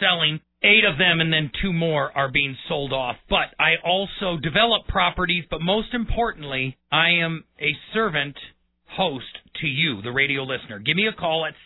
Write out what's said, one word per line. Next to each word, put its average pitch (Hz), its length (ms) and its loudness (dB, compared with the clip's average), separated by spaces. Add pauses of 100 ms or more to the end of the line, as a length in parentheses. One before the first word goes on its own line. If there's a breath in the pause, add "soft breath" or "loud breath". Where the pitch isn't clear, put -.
selling 165 400 0 (240)
eight 214 200 8
of 170 140 0
them, 175 220 4
and 160 120 2
then 156 180 0 (120)
two 196 100 0
more 156 440 0
are 139 140 0
being 135 260 -2 (120)
sold 143 240 -2
off. 127 240 -2 (140)
But 185 300 0
I 160 140 4 (100)
also 185 580 -2
develop 202 460 2
properties, 175 600 0
but 160 120 -6
most 202 340 0
importantly, 147 840 -2 (140)
I 165 200 4 (120)
am 165 220 -2 (160)
a 147 100 -2 (220)
servant 151 440 -2 (600)
host 147 280 -2 (360)
to 160 80 -4
you, 131 340 -2
the 117 100 -6
radio 135 300 0
listener. 117 380 -8
Give 147 160 -2
me 208 100 2
a 220 60 -2
call 160 340 -2
at 151 80 -8 (120)